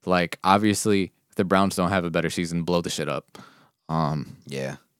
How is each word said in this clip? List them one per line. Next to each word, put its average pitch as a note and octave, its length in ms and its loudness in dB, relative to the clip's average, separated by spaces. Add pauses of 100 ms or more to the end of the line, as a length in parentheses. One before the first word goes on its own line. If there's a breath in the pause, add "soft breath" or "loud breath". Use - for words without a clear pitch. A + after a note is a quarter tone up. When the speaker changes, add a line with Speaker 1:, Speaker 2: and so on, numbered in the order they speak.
Speaker 1:
Like, F2+ 380 0
obviously, G2+ 680 2 (180)
if - 60 -16
the G#2 100 0
Browns F#2+ 300 2
don't F2+ 160 2
have F#2 120 0
a F2 60 -2
better E2 220 0
season, E2+ 320 -4
blow F2 180 0
the E2 80 -6
shit D2+ 180 -4
up. - 300 -8 (520 loud breath)
Um, D#2 480 -4 (100)
Speaker 2:
Yeah. C2+ 300 -8 (220)